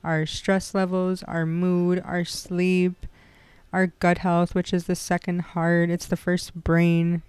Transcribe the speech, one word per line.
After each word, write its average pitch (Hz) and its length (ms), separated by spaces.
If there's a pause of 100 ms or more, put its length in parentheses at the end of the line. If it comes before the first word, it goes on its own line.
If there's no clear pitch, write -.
our 160 240
stress - 480
levels, 185 480
our 165 240
mood, 175 580
our 175 200
sleep, 180 800 (680)
our 185 140 (140)
gut 175 180
health, 175 380
which 180 160
is 175 140
the 180 100
second 180 440
heart. 170 480
It's 170 180
the 180 100
first - 360
brain 170 760